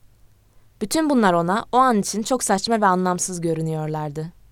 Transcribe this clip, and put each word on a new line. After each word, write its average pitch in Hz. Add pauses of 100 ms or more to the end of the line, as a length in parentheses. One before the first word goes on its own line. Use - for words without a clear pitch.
(800)
Bütün 311
bunlar 226
ona 170
o 233
an 254
için 202
çok 254
saçma 214
ve 208
anlamsız 180
görünüyorlardı. 156 (180)